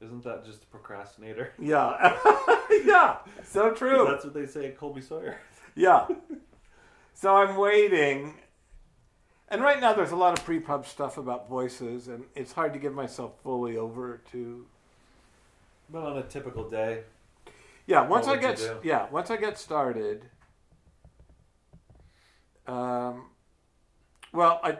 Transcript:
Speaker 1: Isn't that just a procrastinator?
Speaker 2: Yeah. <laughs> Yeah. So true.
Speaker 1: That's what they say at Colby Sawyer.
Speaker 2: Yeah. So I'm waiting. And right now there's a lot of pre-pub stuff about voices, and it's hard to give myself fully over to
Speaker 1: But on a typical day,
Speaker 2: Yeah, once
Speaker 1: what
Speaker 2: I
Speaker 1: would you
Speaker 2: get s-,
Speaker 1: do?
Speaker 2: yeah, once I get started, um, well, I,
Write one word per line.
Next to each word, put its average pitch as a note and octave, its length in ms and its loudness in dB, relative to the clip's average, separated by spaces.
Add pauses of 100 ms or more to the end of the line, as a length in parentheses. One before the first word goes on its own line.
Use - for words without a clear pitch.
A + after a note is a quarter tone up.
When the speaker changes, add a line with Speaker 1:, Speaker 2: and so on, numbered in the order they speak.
Speaker 1:
Isn't A#2 220 -16
that A#2 220 -12
just G#2+ 180 -20
a - 40 -20
procrastinator? G#2+ 880 -14
Speaker 2:
Yeah. D3 680 2
<laughs> A4 320 6 (300)
Yeah. F4+ 320 6 (260)
So G#3+ 300 0
true. B3+ 340 2
Speaker 1:
That's - 160 -4
what C#3+ 120 -14
they D3 100 -6
say C3+ 220 -10
at C3+ 100 -16
Colby C#3 240 -12
Sawyer. - 360 -12 (380)
Speaker 2:
Yeah. - 320 6 (1080)
So G3 220 4
I'm G3 220 4
waiting. E3+ 800 2 (1120)
And G#3 140 -4
right C#4 180 4
now A#3 120 6
there's F3+ 180 0
a F3 40 -4
lot F3 220 4
of - 80 -8
pre-pub D#3+ 400 -4
stuff - 320 -8
about B2 320 -8
voices, B2 580 -8
and A#2+ 180 -14 (100)
it's C#3 180 -12
hard D#3+ 200 -2
to C#3+ 60 -12
give C#3 140 -6
myself B2+ 480 -10
fully B2 340 -6
over A#2 460 -10 (100)
to A#2+ 340 -14 (1200)
Speaker 1:
But D#3 140 -12
on C#3+ 160 -8
a B2+ 40 -8
typical A2+ 460 -12
day, A2+ 340 -4 (840)
Speaker 2:
Yeah, - 200 6
once A#3 200 2
Speaker 1:
what C#4 60 0
Speaker 2:
I - 20 2
Speaker 1:
would B3+ 80 -4
you B3+ 60 0
Speaker 2:
get - 100 -4
s-, A2+ 60 -4 (160)
Speaker 1:
do? - 60 -6
Speaker 2:
yeah, A#2+ 220 -2
once D#3+ 220 -6
I A3 60 -2
get G#3+ 200 -6
started, A2+ 720 -6 (2500)
um, B2 580 -6 (1080)
well, E3+ 320 2
I, D#3 160 -4